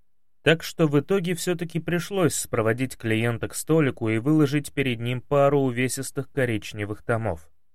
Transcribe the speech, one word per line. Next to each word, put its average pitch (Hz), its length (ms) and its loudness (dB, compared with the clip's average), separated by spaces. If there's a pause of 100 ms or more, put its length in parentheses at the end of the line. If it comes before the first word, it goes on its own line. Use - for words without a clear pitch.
(420)
Так 165 220 2
что - 240 0
в 147 120 2
итоге 180 340 0
всё-таки 170 460 -4
пришлось 170 560 -2
спроводить 117 640 -2
клиента 113 500 -2
к - 80 -12
столику 139 540 2
и 110 100 2
выложить 147 540 2
перед 127 260 0
ним 120 220 -4
пару 143 380 4
увесистых 131 720 -2
коричневых 107 720 -4
томов. 110 480 -4 (260)